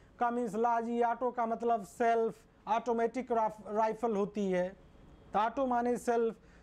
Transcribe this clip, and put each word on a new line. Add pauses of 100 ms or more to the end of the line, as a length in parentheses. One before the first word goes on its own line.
(180)
का
मीन्स
laji,
auto
का
मतलब
self, (340)
automatic
राफ-,
rifle
होती
है, (640)
तो
ऑटो
माने
self, (260)